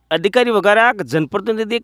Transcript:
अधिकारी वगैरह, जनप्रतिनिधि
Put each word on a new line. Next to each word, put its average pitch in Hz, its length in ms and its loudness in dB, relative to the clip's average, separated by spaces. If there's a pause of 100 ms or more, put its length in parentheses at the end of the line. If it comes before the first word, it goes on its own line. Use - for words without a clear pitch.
(120)
अधिकारी 208 380 0
वगैरह, 214 420 4
जनप्रतिनिधि 208 920 -4